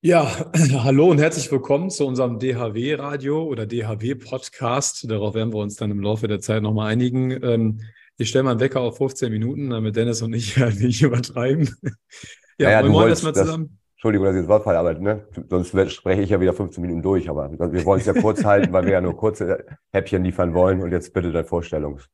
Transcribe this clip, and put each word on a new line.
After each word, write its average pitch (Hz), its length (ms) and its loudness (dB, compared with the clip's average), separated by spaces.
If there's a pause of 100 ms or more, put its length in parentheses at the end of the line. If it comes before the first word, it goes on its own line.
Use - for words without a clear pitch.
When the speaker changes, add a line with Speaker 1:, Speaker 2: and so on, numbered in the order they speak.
Speaker 1:
Ja, 160 480 2
<clears throat> 139 300 4
hallo 139 260 6
und 160 80 6
herzlich 156 340 0
willkommen 143 380 0
zu - 160 -4
unserem 127 320 -2
D-H-W-Radio 135 1040 -4
oder 120 220 -6
D-H-W-Podcast. 120 1400 -6
Darauf 104 240 -2
werden 113 180 -2
wir 107 60 -4
uns 104 200 -6
dann 110 120 -4
im 101 100 -4
Laufe 107 280 -2
der 104 140 -2
Zeit 107 200 -2
nochmal 107 300 -2
einigen. 127 400 0
Ähm, 117 480 0 (360)
ich 110 140 -4
stelle 131 140 2
meinen 123 160 2
Wecker 131 220 0
auf 120 160 -4
fünfzehn 131 340 -4
Minuten, 127 400 -4
damit 110 240 -2
Dennis 113 260 0
und 113 120 -4
ich 110 240 -2
<laughs> - 20 4
halt 110 200 2
nicht 123 220 2
übertreiben. 123 760 0 (840)
Ja, 139 80 4
Speaker 2:
Naja, 107 140 6
Speaker 1:
moin, 104 40 2
Speaker 2:
du 101 60 6
Speaker 1:
moin 101 100 8
Speaker 2:
wolltest 113 220 4
Speaker 1:
erstmal 156 100 -2
Speaker 2:
das, 95 120 2
Speaker 1:
zusammen. 160 340 -6 (160)
Speaker 2:
Entschuldigung, 104 320 0
dass 95 80 2
ich 92 60 0
das 80 60 -4
Wort 107 160 4
falle, 92 140 2
aber, 82 160 2
ne, 101 320 -4 (240)
sonst 90 240 -2
we-, 95 160 2
spreche 95 320 -2
ich 92 80 -2
ja 98 100 2
wieder 90 140 2
fünfzehn 87 300 -6
Minuten 85 180 -4
durch, 92 260 0
aber 71 240 -6
wir 85 340 -2
wollen 95 140 4
es 104 60 -4
ja 107 80 0
kurz 113 300 2
Speaker 1:
<laughs> - 20 2
Speaker 2:
halten, 101 280 4
weil 92 120 2
wir 98 80 2
ja 90 80 2
nur 87 160 -2
kurze 98 480 -2 (260)
Häppchen 95 320 0
liefern 90 300 0
wollen. 92 300 4
Und 90 80 -4
jetzt 87 240 -4
bitte 87 160 -2
deine 82 140 -2
Vorstellung. 76 540 -6 (140)